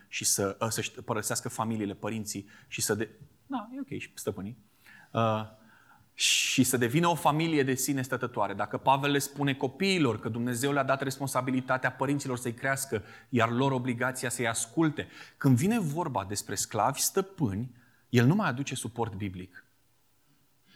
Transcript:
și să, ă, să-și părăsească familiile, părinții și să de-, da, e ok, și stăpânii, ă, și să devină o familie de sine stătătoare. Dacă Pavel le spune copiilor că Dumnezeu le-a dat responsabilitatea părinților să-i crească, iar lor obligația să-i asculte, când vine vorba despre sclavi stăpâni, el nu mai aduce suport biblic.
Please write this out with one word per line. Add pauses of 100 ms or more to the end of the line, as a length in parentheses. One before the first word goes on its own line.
și
să,
ă,
să-și
părăsească
familiile,
părinții (180)
și
să
de-, (360)
da,
e
ok,
și
stăpânii, (560)
ă, (680)
și
să
devină
o
familie
de
sine
stătătoare.
Dacă
Pavel
le
spune
copiilor
că
Dumnezeu
le-a
dat
responsabilitatea
părinților
să-i
crească, (260)
iar
lor
obligația
să-i
asculte, (300)
când
vine
vorba
despre
sclavi
stăpâni, (340)
el
nu
mai
aduce
suport
biblic. (1120)